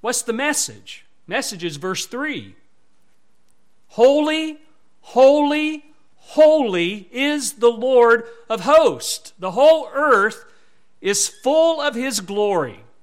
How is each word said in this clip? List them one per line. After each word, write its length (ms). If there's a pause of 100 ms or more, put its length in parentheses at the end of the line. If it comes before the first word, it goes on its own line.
What's 220
the 100
message? 720 (220)
Message 380
is 120
verse 300
three. 500 (1300)
"Holy, 680 (400)
holy, 920 (220)
holy 920
is 440
the 160
Lord 580 (220)
of 120
hosts. 760
The 140
whole 420
earth 500 (560)
is 280
full 520
of 140
his 260
glory." 640 (180)